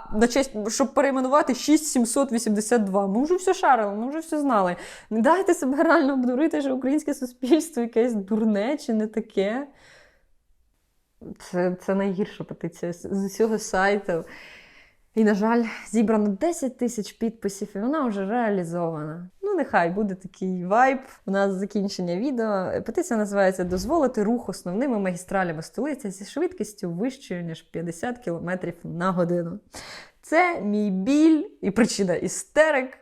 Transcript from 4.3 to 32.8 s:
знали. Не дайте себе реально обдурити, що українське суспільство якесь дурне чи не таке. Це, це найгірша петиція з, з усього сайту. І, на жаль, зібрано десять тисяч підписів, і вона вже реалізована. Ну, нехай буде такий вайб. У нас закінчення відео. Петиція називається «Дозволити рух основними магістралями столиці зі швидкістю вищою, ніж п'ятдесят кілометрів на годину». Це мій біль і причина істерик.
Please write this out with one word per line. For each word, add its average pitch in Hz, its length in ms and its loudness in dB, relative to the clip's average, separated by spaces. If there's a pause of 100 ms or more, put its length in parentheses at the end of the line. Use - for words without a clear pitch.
знали. 208 360 2 (340)
Не 220 120 0
дайте 349 320 4
себе 285 300 0
реально 302 300 4
обдурити, 262 480 0
що 269 140 -2
українське 277 380 -2
суспільство 262 680 0
якесь 233 320 2
дурне 214 640 0
чи 254 160 -4
не 214 140 0
таке. 220 600 -2 (1700)
Це, 180 420 -2
це 190 140 -2
найгірша 196 480 -2
петиція 175 500 -8
з, 175 80 -14
з 196 240 -6
усього 220 340 0
сайту. 190 680 0 (880)
І, 220 80 4
на 214 100 6
жаль, 226 300 2 (260)
зібрано 214 380 2
десять 262 500 -2
тисяч 233 340 -4
підписів, 208 640 -6
і 202 40 -6
вона 269 280 0
вже 202 180 -4
реалізована. 175 1040 -4 (120)
Ну, 403 140 -2
нехай 202 340 2
буде 190 260 -2
такий 185 500 -6
вайб. 254 340 4 (260)
У 190 60 -4
нас 196 200 2
закінчення 190 640 -4
відео. 214 720 -2
Петиція 240 320 -2
називається 196 460 2
«Дозволити 214 600 0
рух 233 260 0
основними 208 500 -4
магістралями 180 640 -2
столиці 254 500 -6
зі 202 140 -14
швидкістю 247 640 -6
вищою, 175 520 -6
ніж 165 180 -10
п'ятдесят 170 560 -8
кілометрів 175 560 -6 (100)
на 170 280 -4
годину». 175 480 0 (640)
Це 339 400 0
мій 208 300 0
біль 294 520 4 (180)
і 208 100 0
причина 196 440 2
істерик. 269 880 0